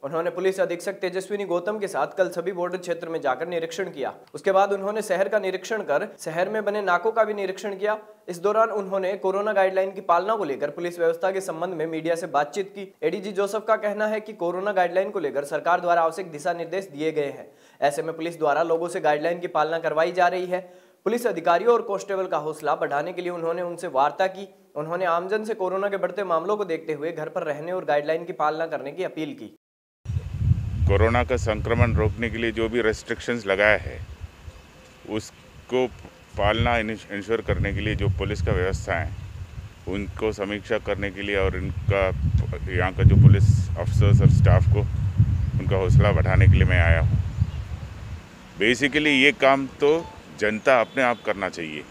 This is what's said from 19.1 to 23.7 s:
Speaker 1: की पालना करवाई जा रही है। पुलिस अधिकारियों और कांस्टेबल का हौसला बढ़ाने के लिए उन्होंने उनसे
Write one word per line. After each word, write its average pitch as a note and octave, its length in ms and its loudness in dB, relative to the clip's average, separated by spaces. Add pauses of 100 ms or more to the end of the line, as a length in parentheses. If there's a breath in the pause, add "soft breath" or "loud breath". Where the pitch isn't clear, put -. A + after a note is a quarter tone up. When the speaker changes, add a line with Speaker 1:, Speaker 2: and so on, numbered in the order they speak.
Speaker 1:
की F3 80 -8
पालना D#3+ 320 0
करवाई D#3+ 320 0
जा F3+ 160 2
रही F3+ 180 -2
है। F3+ 400 -8 (180)
पुलिस A#3+ 240 0
अधिकारियों F3 460 2
और A3+ 80 2
कांस्टेबल F#3+ 440 -4
का F3 120 -4
हौसला D3+ 380 -2
बढ़ाने D#3 380 -4
के F3 80 -8
लिए F3 100 -4
उन्होंने E3+ 300 -4
उनसे F3 260 -8